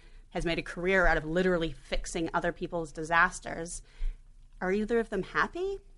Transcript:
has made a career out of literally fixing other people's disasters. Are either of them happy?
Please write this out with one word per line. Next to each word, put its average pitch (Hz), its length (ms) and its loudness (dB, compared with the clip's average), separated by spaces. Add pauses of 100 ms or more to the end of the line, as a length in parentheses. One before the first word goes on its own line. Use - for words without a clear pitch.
(300)
has 170 160 -2
made 165 140 0
a - 20 -6
career 180 460 4
out 160 80 6
of 151 80 -2
literally 170 480 2
fixing - 600 -4
other 175 200 0
people's 165 400 -6
disasters. 170 920 0 (760)
Are 185 100 0
either 214 300 2
of 220 100 -4
them 196 140 -2
happy? 349 560 -2 (180)